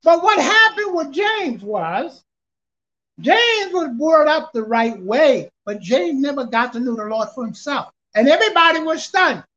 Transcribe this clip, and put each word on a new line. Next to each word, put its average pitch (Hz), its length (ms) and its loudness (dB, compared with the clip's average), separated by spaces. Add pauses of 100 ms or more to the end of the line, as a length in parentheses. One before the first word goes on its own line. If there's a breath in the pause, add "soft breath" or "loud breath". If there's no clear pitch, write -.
But 339 200 4
what 403 160 4
happened 415 560 2
with 302 180 -4
James 359 500 -4
was, 202 640 -6 (960)
James 403 520 2
was 330 260 -4
brought 311 300 4
up 311 240 -2
the 226 100 -6
right 226 380 -2
way, 226 500 0 (160)
but 208 140 -10
James 262 400 -2
never 277 240 -4
got 240 280 -2
to 233 80 -8
know 240 160 -4
the 214 80 -8
Lord 214 300 -6
for 247 100 -10
himself. 254 460 -8 (240)
And 220 120 4
everybody 330 540 4
was 320 240 -4
stunned. 320 400 0 (120)